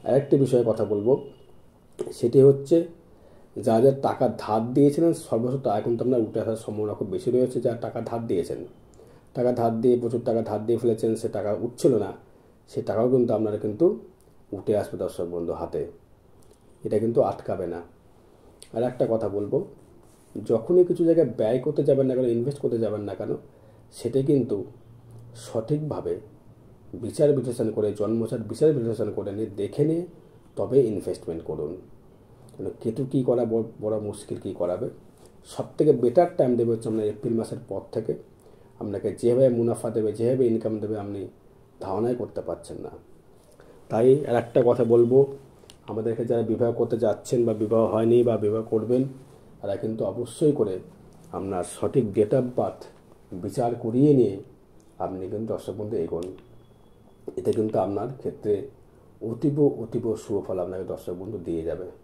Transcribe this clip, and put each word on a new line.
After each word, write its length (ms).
আরেকটি 320
বিষয়ে 300
কথা 180
বলবো, 420
সেটি 300
হচ্ছে, 460
যা 220
যা 120
টাকা 460
ধার 360
দিয়েছিলেন, 380
সর্বস্ব 460
টাকা 220
কিন্তু 240
আপনার 160
উঠে 200
আসার 160
সম্ভাবনা 380
খুব 140
বেশি 220
রয়েছে। 300
যা 140
টাকা 260
ধার 260
দিয়েছেন, 380
টাকা 180
ধার 280
দিয়ে, 200
প্রচুর 240
টাকা 180
ধার 240
দিয়ে 120
ফেলেছেন, 380
সে 120
টাকা 320
উঠছিল 380
না, 140
সে 140
টাকাও 280
কিন্তু 240
আপনারা 220
কিন্তু 440
উঠে 240
আসবে, 220
দর্শক 260
বন্ধু, 280
হাতে, 340
এটা 140
কিন্তু 240
আটকাবে 440
না। 160
আর 100
একটা 280
কথা 180
বলবো, 380
যখনই 380
কিছু 200
জায়গায় 220
ব্যয় 220
করতে 260
যাবেন 220
না 80
কেন, 100
invest 340
করতে 200
যাবেন 220
না 140
কেন, 220
সেটা 300
কিন্তু 420
সঠিকভাবে 840
বিচার 380
বিশ্লেষণ 380
করে, 220
জন্মচার 460
বিচার 340
বিশ্লেষণ 400
করে 200
নিয়ে, 140
দেখে 280
নিয়ে 220
তবে 240
investment 640
করুন। 320
কেন 140
কেতু 300
কী 120
করা 220
ব-, 360
বড় 200
মুশকিল, 380
কী 140
করাবে, 380
সব 200
থেকে 140
better 340
time 200
দেবে 160
হচ্ছে 160
আপনার 180
এপ্রিল 280
মাসের 240
পর 120
থেকে। 220
আপনাকে 400
যেভাবে 300
মুনাফা 420
দেবে, 220
যেভাবে 340
income 340
দেবে, 180
আপনি 300
ধারণাই 340
করতে 260
পারছেন 380
না। 120
তাই 380
আর 80
একটা 320
কথা 180
বলবো, 520
আমাদেরকে 380
যারা 180
বিবাহ 300
করতে 260
যাচ্ছেন 460
বা 100
বিবাহ 320
হয়নি 360
বা 140
বিবাহ 260
করবেন, 420
তারা 160
কিন্তু 280
অবশ্যই 480
করে 260
আপনার 320
সঠিক 240
date 160
of 120
birth 280
বিচার 420
করিয়ে 400
নিয়ে 280
আপনি 300
কিন্তু, 240
দর্শক 200
বন্ধু, 240
এগোন। 260
এতে 160
কিন্তু 260
আপনার 300
ক্ষেত্রে 500
অতীব, 400
অতীব 560
শুভ 300
ফল 120
আপনাকে, 260
দর্শক 300
বন্ধু, 240
দিয়ে 240
যাবে। 220